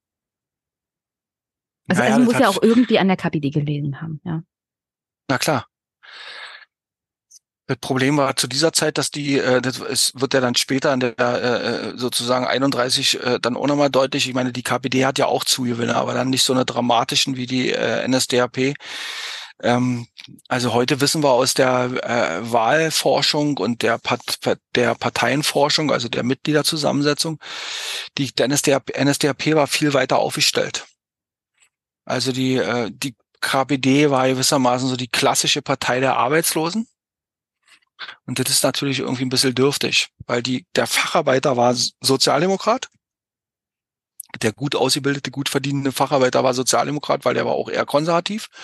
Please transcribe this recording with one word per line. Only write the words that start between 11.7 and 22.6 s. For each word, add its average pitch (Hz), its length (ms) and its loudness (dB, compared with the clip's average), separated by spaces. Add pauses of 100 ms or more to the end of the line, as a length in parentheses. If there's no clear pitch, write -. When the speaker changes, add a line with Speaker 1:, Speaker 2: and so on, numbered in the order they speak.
Speaker 2:
äh, - 60 -14
sozusagen 123 480 -2
einunddreißig, 131 800 0
äh, 123 160 0
dann 120 160 -2
auch - 100 -2
nochmal 143 240 2
deutlich. 135 380 0
Ich 127 60 -6
meine, 127 180 -2
die 123 100 -8
K 123 160 -2
P 127 120 -6
D 131 160 2
hat 135 120 0
ja 131 100 2
auch 135 180 -2
Zugewinne, 120 500 -2
aber 120 180 -2
dann 123 160 -2
nicht 131 140 2
so - 80 2
eine 127 140 2
dramatischen 123 720 0
wie 127 80 -6
die, 127 260 -2
äh, 113 300 0
N 123 100 -2
S 131 160 2
D 123 140 2
A 120 80 0
P. 131 240 -2 (880)
Ähm, 123 460 0 (420)
also 123 240 0
heute 127 260 2
wissen 143 240 2
wir 139 80 4
aus 127 220 4
der, 127 380 2 (120)
äh, 110 480 -2
Wahlforschung 143 1040 2